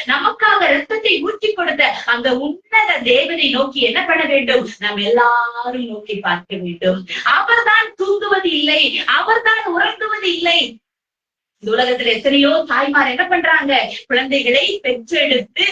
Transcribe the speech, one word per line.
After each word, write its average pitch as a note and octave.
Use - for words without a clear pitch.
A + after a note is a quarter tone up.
நமக்காக G#4
ரத்தத்தை E4+
ஊற்றி G#4+
கொடுத்த D4+
அந்த A#3+
உன்னத E4+
தேவனை C#4+
நோக்கி C#4
என்ன F4
பண்ண D#4+
வேண்டும்? C4+
நாம் G#3
எல்லாரும் A#3+
நோக்கி G#3+
பார்க்க F3+
வேண்டும். F#3
அவர்தான் G#4+
தூங்குவது F#4+
இல்லை, D4+
அவர்தான் A4
உறங்குவது F#4+
இல்லை. E4+
இந்த G#3
உலகத்துல B3
எத்தனையோ C#4
தாய்மார் C#4
என்ன F4
பண்றாங்க? D#4
குழந்தைகளை C4+
பெற்றெடுத்து C4